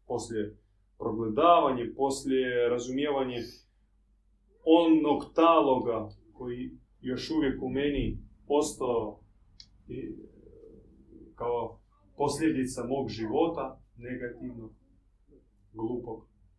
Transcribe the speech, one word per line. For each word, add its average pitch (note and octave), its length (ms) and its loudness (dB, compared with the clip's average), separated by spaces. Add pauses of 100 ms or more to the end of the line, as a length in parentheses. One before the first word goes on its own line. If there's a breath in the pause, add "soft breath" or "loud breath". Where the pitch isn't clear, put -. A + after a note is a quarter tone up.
Poslije A2+ 500 -6 (420)
progledavanje, A#2+ 1000 4
poslije C3 720 0
razumijevanje B2+ 720 -2 (1200)
onog D#3+ 580 6 (100)
taloga C3 760 4 (240)
koji B2+ 380 -10 (300)
još B2+ 300 -6
uvijek D3+ 320 0
u C3 60 -4
meni B2+ 500 -2 (300)
ostao B2 720 0 (680)
i - 360 -12 (1120)
kao A#2+ 440 -4 (360)
posljedica C#3 720 -2
mog B2+ 220 -2
života, A2+ 720 -2 (160)
negativnog, A#2+ 760 -10 (1000)
glupog. A2+ 560 -8 (300)